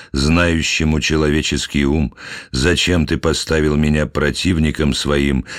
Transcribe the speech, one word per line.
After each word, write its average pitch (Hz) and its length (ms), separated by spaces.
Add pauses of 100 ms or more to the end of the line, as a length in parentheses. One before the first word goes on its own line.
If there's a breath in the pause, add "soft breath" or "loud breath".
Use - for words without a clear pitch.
(120)
знающему 78 880
человеческий 76 840
ум? 71 300 (380 loud breath)
Зачем 85 520
ты 78 140
поставил 78 560
меня 76 320
противником 76 880
своим 71 500 (140 loud breath)